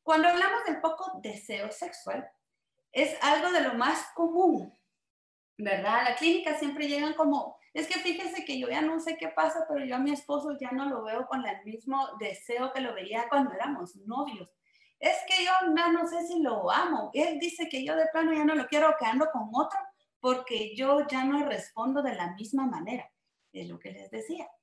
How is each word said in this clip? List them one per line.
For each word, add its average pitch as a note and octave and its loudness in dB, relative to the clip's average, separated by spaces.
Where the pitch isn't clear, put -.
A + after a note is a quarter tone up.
Cuando D#4+ 6
hablamos F#4 4
del D#4 -2
poco F#4 -2
deseo G#3 -8
sexual, - -8
es C#4 0
algo D#4+ 4
de E4 4
lo C4 0
más C#4+ 0
común, E4+ 2
¿verdad? G3+ 2
A B3 2
la B3 -2
clínica D#4+ 2
siempre D4 -4
llegan D4 0
como, C#4+ 0
"Es D4+ -4
que F#4 -2
fíjese F4 -4
que C4+ -6
yo B3 -4
ya C#4+ 0
no D#4+ 2
sé D#4+ -4
qué D#4+ -6
pasa, D#4+ 2
pero C#4+ -2
yo B3 -4
a B3+ 0
mi C#4+ 2
esposo C#4+ -4
ya B3+ -6
no C4+ -4
lo A#3+ -4
veo A#3 -4
con B3+ -4
el - -6
mismo C4 -4
deseo A#3+ -4
que C4+ -4
lo A3+ -4
veía G#3 -4
cuando C4 4
éramos B3+ -6
novios. A3+ -8
Es D4 2
que F#4 2
yo F4+ 4
ya E4+ 4
no E4+ 4
sé E4+ -4
si F4 -2
lo G#3 2
amo. C4+ 0
Él D4+ 2
dice E4+ -4
que C4 -6
yo D4+ -2
de D#4+ 4
plano D#4+ 4
ya D4+ 2
no D#4 6
lo C#4+ 0
quiero, D#4 6
que A#3+ -2
ando C4 2
con A3 -4
otro, D4 0
porque A3+ -2
yo C#4+ 4
ya C4 -2
no C#4+ 2
respondo B3+ -2
de A#3+ -2
la F3 -6
misma B3+ -2
manera". G#3 -6
Es F3+ -12
lo F3 -14
que F#3+ -14
les G3 -16
decía. D#4 -10